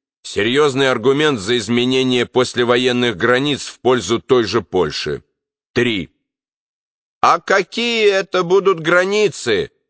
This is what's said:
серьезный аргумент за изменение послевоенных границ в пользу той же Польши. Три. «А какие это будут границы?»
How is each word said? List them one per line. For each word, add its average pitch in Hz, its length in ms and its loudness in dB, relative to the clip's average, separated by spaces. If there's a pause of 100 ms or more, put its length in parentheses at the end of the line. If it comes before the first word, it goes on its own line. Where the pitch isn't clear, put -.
(220)
серьезный 131 680 0
аргумент 135 500 0
за 104 160 -2
изменение 123 680 0
послевоенных 123 920 0
границ 123 500 0
в - 140 -18
пользу 117 400 0
той 127 240 2
же 101 180 -2
Польши. 76 640 -4 (480)
Три. 113 380 -2 (1120)
«А 160 200 2
какие 226 680 0
это 190 360 0
будут 185 360 2
границы?» 170 920 0 (200)